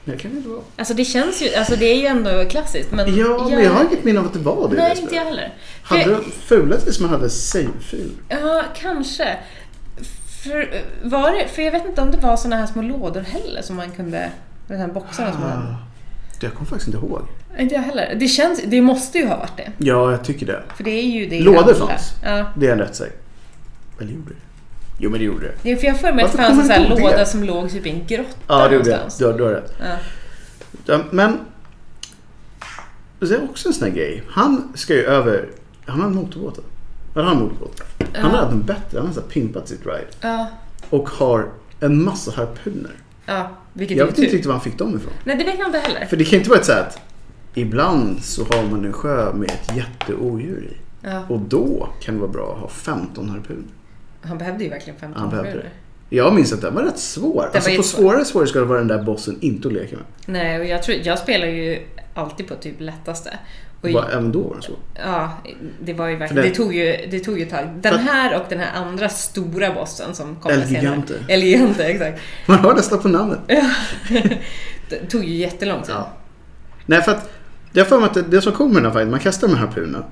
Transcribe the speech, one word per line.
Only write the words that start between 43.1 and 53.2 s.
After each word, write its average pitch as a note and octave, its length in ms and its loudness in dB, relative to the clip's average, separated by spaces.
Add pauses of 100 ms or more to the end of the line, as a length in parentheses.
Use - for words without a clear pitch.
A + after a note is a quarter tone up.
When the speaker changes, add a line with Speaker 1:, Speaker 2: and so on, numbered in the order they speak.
Speaker 2:
Ja, F#3 240 -4 (220)
vilket F#3 240 -4
Speaker 1:
Jag C3+ 80 6
Speaker 2:
är D#4+ 60 2
Speaker 1:
vet - 80 0
inte C4+ 120 4
Speaker 2:
tur. - 20 2
Speaker 1:
riktigt E3 140 0
vad C3+ 100 0
han - 80 -6
fick A#2 140 -8
dem G#3 180 -2
ifrån. - 160 -8 (120)
Speaker 2:
Nej, C4+ 120 -2
det B3+ 80 0
vet F#4 140 -2
jag F#4+ 100 -2
inte E4 100 0
heller. - 280 -2
Speaker 1:
För E3 100 0
det D#3 80 4
kan F#3+ 140 2
inte G#3+ 120 0
vara G#3 100 10
ett - 60 -2
så D3 60 4
här G2+ 80 4
att - 200 -8 (540)
ibland A#2+ 680 2
så G#2+ 200 -4
har A2+ 260 2
man G#2 140 -2
en G2+ 80 -4
sjö A#2 400 -2
med G2 180 -2
ett A#2 260 -6
jätteodjur A#2+ 960 -6
i. - 40 -10 (320)
Speaker 2:
Ja. - 200 -8
Speaker 1:
Och A#2 120 -2
då - 480 0 (120)
kan A2 140 -6
det G#2+ 60 -4
vara G2 100 -2
bra - 240 -6
att G#2+ 60 -10
ha - 80 -10
femton G#2 600 -8